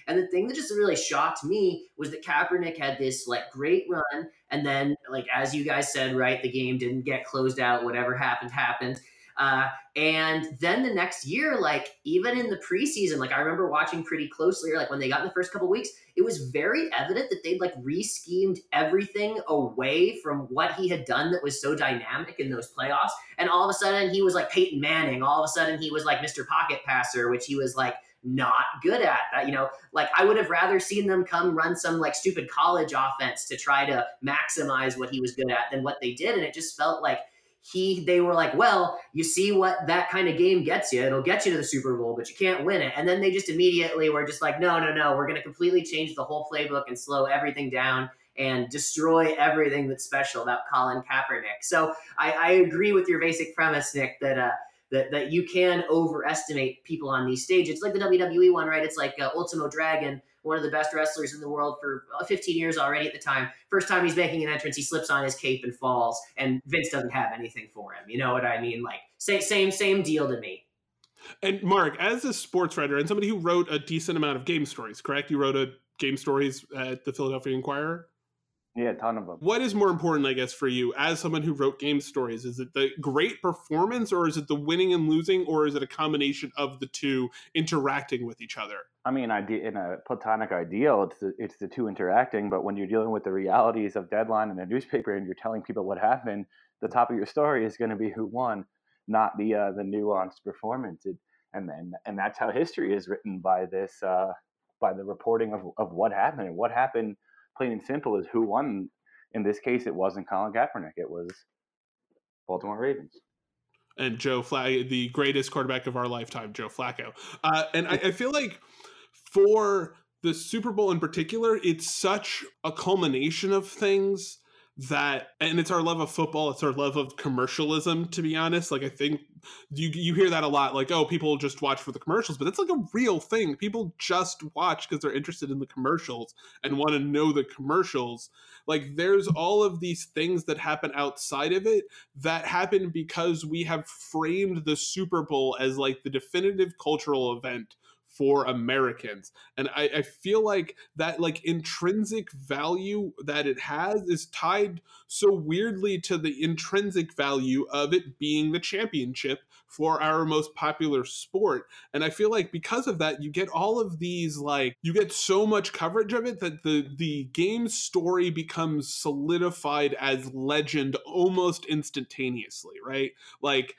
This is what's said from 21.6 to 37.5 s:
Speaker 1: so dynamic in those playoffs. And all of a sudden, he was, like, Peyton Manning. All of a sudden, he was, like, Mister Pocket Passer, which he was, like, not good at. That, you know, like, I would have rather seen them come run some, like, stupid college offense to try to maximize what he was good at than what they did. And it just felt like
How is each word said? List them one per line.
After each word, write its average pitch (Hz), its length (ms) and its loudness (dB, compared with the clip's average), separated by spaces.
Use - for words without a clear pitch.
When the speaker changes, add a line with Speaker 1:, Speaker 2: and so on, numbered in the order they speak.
Speaker 1:
so 143 140 0
dynamic 131 680 -2
in 135 100 -2
those 120 280 -6
playoffs. 143 320 0
And 175 100 2
all 185 160 6
of 196 60 2
a - 80 -2
sudden, 196 320 2
he 196 100 2
was, 180 140 6
like, - 160 0
Peyton 180 300 2
Manning. 147 420 0
All 151 200 4
of 156 40 2
a - 20 -2
sudden, 156 320 0
he 156 100 -4
was, 147 140 -2
like, 147 160 2
Mister 147 240 -6
Pocket 156 400 0
Passer, 123 460 0
which 123 160 -2
he 139 100 -4
was, 131 180 -2
like, 123 200 0
not 127 420 2
good 214 180 4
at. 131 200 4
That, 127 140 0
you 143 60 0
know, 135 180 0
like, 151 220 2
I 185 120 8
would 214 100 8
have 190 140 2
rather 185 280 4
seen 202 280 0
them 185 180 4
come 175 320 2
run 165 180 2
some, 165 260 0
like, 156 140 0
stupid - 360 -2
college 160 420 4
offense 131 560 -2
to 135 80 -6
try 139 300 2
to 123 200 0
maximize 139 760 0
what 123 100 -4
he 131 140 -4
was 123 100 -4
good 131 180 -2
at 117 200 0
than 135 120 -4
what 139 200 -4
they 123 100 -4
did. 180 220 -2
And 165 100 2
it 139 80 -6
just 160 240 -8
felt 156 260 0
like - 180 0